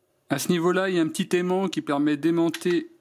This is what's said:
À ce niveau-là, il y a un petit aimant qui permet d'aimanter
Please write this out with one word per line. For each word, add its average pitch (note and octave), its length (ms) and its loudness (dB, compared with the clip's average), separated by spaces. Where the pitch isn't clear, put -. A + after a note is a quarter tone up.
À C#3 120 -2
ce - 100 -2
niveau-là, F3+ 400 2
il F3+ 60 0
y - 20 2
a E3+ 40 4
un D#3+ 40 2
petit F3 300 -2
aimant F3+ 320 0
qui D#3+ 140 -6
permet D3 340 0
d'aimanter E3+ 760 0